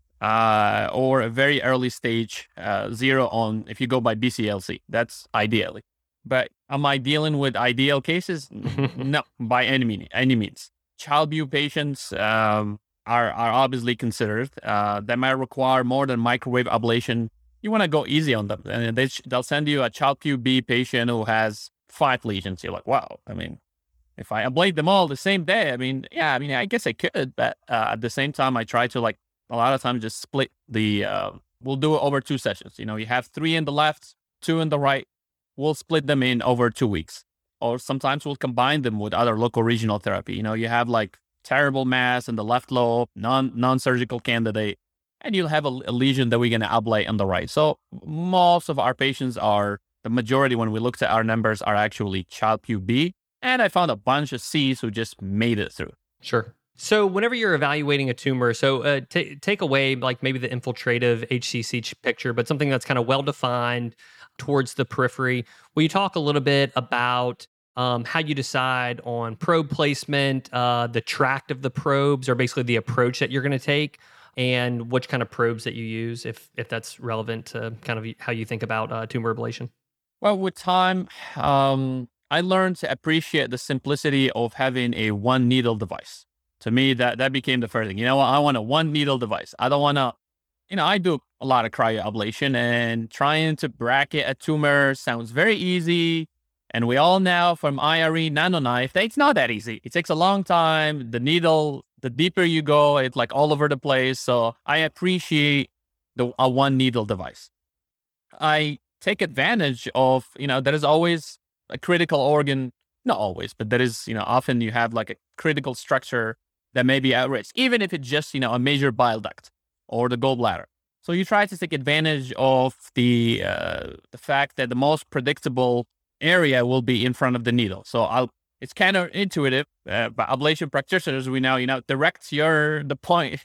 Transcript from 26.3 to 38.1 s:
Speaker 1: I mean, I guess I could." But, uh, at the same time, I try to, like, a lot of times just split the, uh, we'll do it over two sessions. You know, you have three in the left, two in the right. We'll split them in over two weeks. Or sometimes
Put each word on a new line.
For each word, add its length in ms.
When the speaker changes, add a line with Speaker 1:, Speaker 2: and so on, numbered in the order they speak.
Speaker 1:
I 40
mean, 120
I 140
guess 220
I 60
could." 420
But, 220
uh, 260
at 80
the 80
same 220
time, 240
I 80
try 240
to, 140
like, 160
a 80
lot 160
of 80
times 220
just 180
split 300
the, 360
uh, 260
we'll 140
do 200
it 40
over 220
two 160
sessions. 400
You 80
know, 120
you 100
have 180
three 300
in 100
the 80
left, 420
two 200
in 80
the 100
right. 280
We'll 160
split 340
them 160
in 200
over 260
two 180
weeks. 380
Or 180
sometimes 460